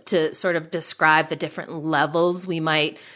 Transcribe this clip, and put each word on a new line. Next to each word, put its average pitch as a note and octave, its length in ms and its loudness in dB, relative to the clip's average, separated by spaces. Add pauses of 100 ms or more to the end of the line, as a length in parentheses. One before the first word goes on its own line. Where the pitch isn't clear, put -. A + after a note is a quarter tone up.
to D#3 280 0
sort F3+ 220 -2
of D#3+ 140 -6
describe D#3 580 2
the D#3 80 -4
different D#3 480 -8
levels E3 600 2
we E3+ 140 -4
might, D#3 380 0 (180)